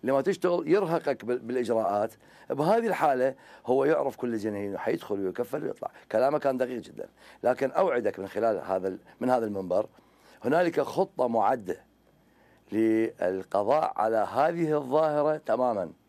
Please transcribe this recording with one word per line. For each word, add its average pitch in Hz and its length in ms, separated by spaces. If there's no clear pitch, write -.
لما 135 180
تشتغل 175 460
يرهقك 165 580
بال-، 123 140
بالإجراءات. 113 720
بهذه 190 380
الحالة 135 480
هو 135 200
يعرف 143 300
كل 120 220
زين 104 180
إنه 101 220
حيدخل - 420
ويكفل 95 440
ويطلع. - 280
كلامه 135 280
كان 135 180
دقيق 123 240
جدًا، - 260
لكن 139 280
أوعدك 123 480
من 95 80
خلال 104 380
هذا 95 220
ال-، 92 120
من 123 100
هذا 123 160
المنبر 98 400
هنالك 165 380
خطة 147 460
معدة 107 500
للقضاء 110 1200
على 110 380
هذه 160 440
الظاهرة 147 600
تمامًا. 113 540